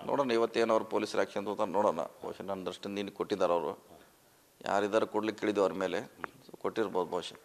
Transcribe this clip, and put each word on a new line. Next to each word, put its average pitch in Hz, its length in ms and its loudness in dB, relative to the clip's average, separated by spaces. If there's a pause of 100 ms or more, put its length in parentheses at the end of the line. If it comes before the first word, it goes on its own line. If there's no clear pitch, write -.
ನೋಡೋಣ 135 240 0
ಇವತ್ತೇನು 113 420 4
ಅವ್ರು 107 120 4
ಪೊಲೀಸ್ 104 300 -2
ಆ್ಯಕ್ಷನ್ 101 300 0
ತಗೋತಾರೆ 104 260 -2
ನೋಡೋಣ. 90 300 4
ಬಹುಶಃ - 400 -8
ನನ್ನ 95 240 -6
ದೃಷ್ಟಿಯಿಂದ 98 300 -6
ನೀನು 101 160 -4
ಕೊಟ್ಟಿದ್ದಾರೆ 90 420 0
ಅವರು. 82 260 0 (840)
ಯಾರಿದ್ದಾರೆ 104 400 2
ಕೊಡ್ಲಿಕ್ಕೆ 104 360 -2
ಕೇಳಿದ್ದು 101 200 2
ಅವ್ರ 92 120 4
ಮೇಲೆ, 92 240 -2 (540)
so - 80 -18
ಕೊಟ್ಟಿರ್ಬೋದು 92 520 -2
ಬಹುಶಃ. 87 340 -6